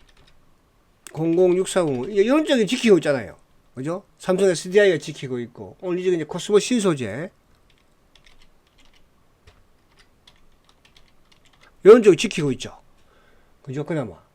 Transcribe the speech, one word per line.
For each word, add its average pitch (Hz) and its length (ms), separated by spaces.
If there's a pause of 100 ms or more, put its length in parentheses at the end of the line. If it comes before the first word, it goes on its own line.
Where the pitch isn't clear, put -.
(1120)
공공육사공, 170 1000
이제 202 120
이런 277 220
쪽이 262 220
지키고 214 320
있잖아요. 135 380 (380)
그죠? 160 300 (140)
삼성 190 300
에스디아이가 185 500
지키고 139 420
있고, 110 420
오늘 180 180
이제 185 100
이제 165 140
코스모 190 340
신소재. 165 720 (4000)
이런 226 180
쪽이 196 140
지키고 151 360
있죠. - 240 (840)
그죠? 139 220
그나마. 131 500